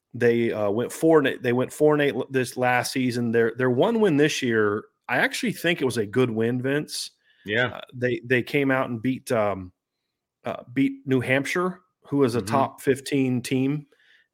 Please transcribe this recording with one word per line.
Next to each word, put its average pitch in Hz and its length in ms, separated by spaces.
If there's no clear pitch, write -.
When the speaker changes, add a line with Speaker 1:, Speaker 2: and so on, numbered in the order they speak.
Speaker 1:
They, 117 380
uh, 104 180
went 110 220
four 160 260
and 139 80
eight, - 160
they 123 100
went 123 200
four 151 220
and 147 80
eight 139 120
l-, 123 160
this 131 260
last 123 360
season. 120 400
Their, 117 240
their 127 140
one 180 280
win 196 180
this 147 240
year, 110 440
I 120 100
actually 240 340
think 165 280
it 147 40
was 123 120
a 110 100
good 123 240
win, 117 320
Vince. 143 480
Speaker 2:
Yeah. 110 240
Speaker 1:
Uh, - 120
they, 123 320
they 123 180
came 139 280
out 131 180
and 117 140
beat, 131 300
um, 98 400
uh, - 180
beat 135 340
New 131 140
Hampshire, 139 600
who 143 160
is 120 140
a - 20
Speaker 2:
Mm-hmm. 101 80
Speaker 1:
top 135 360
fifteen 131 600
team 139 440